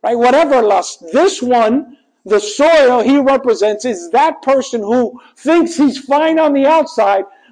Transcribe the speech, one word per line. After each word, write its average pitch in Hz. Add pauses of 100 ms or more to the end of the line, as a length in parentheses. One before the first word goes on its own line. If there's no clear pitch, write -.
Right? 240
Whatever 247
lust. 190 (100)
This 339
one, 247 (280)
the 202
soil 277
he 269
represents, 240
is 180
that 302
person 254
who 233 (180)
thinks 330
he's 269
fine 320
on 302
the 269
outside, 262 (260)